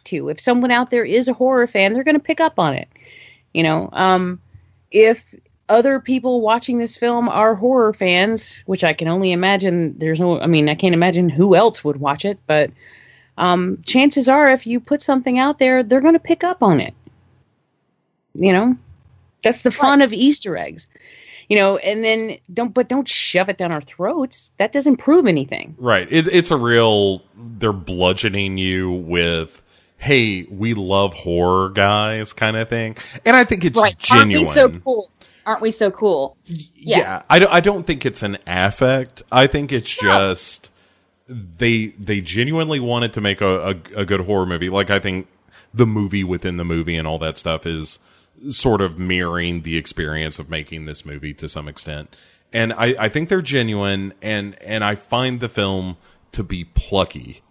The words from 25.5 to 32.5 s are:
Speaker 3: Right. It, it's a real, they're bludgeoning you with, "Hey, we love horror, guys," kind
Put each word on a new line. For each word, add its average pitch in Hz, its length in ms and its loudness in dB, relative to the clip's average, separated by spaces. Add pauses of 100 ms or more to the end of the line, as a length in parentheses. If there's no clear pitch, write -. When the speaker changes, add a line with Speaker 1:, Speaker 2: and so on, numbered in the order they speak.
Speaker 3:
Right. 107 320 2
It, 160 160 2
it's 175 240 2
a 151 60 4
real, 110 680 2 (120)
they're 113 380 -4
bludgeoning 95 840 -2
you 92 340 -2
with, 85 680 -4 (360)
"Hey, 110 460 0
we 104 320 -4
love 98 400 0
horror, 90 540 0
guys," 104 640 0
kind 110 220 -2